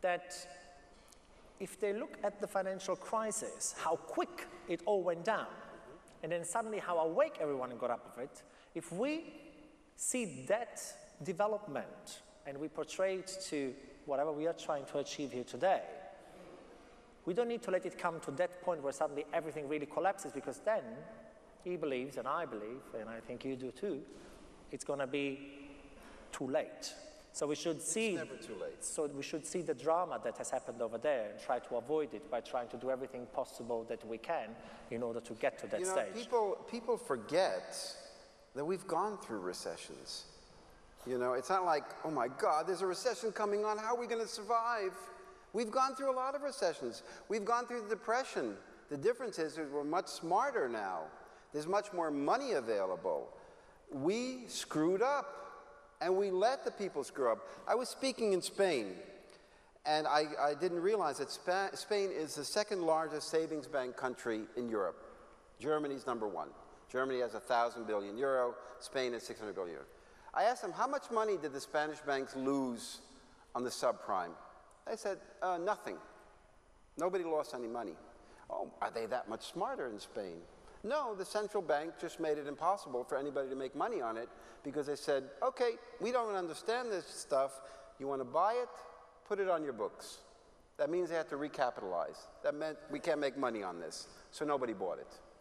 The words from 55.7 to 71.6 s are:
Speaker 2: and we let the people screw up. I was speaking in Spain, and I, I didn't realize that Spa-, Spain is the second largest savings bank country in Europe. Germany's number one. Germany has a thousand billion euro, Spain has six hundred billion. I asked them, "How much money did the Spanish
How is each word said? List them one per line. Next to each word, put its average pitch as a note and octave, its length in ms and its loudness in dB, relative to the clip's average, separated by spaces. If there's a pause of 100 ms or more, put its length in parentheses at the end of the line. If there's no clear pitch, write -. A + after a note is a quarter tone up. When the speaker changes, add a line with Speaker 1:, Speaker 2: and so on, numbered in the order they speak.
Speaker 2:
and F3 140 4
we G3 140 4
let G#3 340 4
the A#3+ 80 0
people E3+ 320 -2
screw B2 280 4
up. G#2 80 4 (280)
I - 60 6
was A#3+ 160 2
speaking A#3 440 2
in F3 100 4
Spain, C3+ 500 4 (920)
and D3+ 180 6
I, D3+ 200 6 (140)
I D3 140 6
didn't E3+ 280 2
realize F#3 360 4
that C#3 140 -2
Spa-, F#3+ 420 2
Spain G3 380 2
is D3 240 -2
the D3 100 -4
second G#3 380 2
largest D#3 460 2
savings D#3 380 2
bank B2+ 300 0
country A#2 440 0 (140)
in B2 140 0
Europe. G2+ 340 2 (560)
Germany's C#3+ 460 0
number A#2 220 0
one. D#2+ 220 -2 (420)
Germany C3 300 2
has A2+ 120 2
a A2 60 -2
thousand A#2 480 4
billion G2+ 300 0
euro, C3 360 4 (260)
Spain B2+ 340 0
has A2+ 100 -4
six A2 160 -8
hundred G#2 160 -4
billion. F2 240 -4 (520)
I D#3+ 120 2
asked A#3+ 180 4
them, G3 100 -4
"How F#3+ 160 2
much C#4 220 -2
money A3 280 4
did D3 160 -4
the C#3 60 -4
Spanish D3+ 420 0